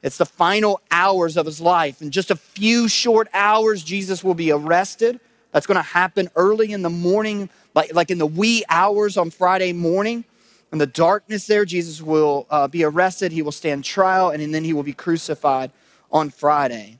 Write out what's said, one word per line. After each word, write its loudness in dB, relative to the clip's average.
It's -6
the 0
final 0
hours 4
of 4
his -10
life. 0
In -8
just 0
a 0
few 0
short 2
hours, 2
Jesus -6
will 2
be -2
arrested. 0
That's 0
gonna 2
happen -2
early 2
in -6
the -2
morning, -2
like, 0
like 0
in -2
the 0
wee 0
hours 0
on 0
Friday 0
morning. -2
In -4
the 2
darkness 0
there, 2
Jesus -6
will, 0
uh, 0
be -2
arrested. 0
He -4
will -6
stand -6
trial, 2
and, -6
and -6
then -4
he -2
will -2
be -8
crucified -4
on 0
Friday. -2